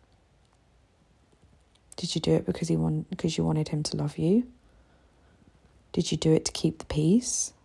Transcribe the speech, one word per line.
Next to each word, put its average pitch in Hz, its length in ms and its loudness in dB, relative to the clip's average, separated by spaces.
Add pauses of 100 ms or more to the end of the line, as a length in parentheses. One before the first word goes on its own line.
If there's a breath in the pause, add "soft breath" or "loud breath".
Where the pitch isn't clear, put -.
(2000)
Did - 180 -6
you 170 60 0
do 160 140 2
it 160 120 0
because 170 220 -4
he 165 80 2
want-, 160 340 0
because 170 280 -4
you 165 80 0
wanted 156 240 0
him 151 140 -2
to - 120 -6
love 147 220 -4
you? 190 300 2 (1500 soft breath)
Did - 180 0
you 156 60 -2
do 160 160 4
it 160 100 4
to - 80 -4
keep - 280 -2
the - 60 -16
peace? 165 680 0 (100)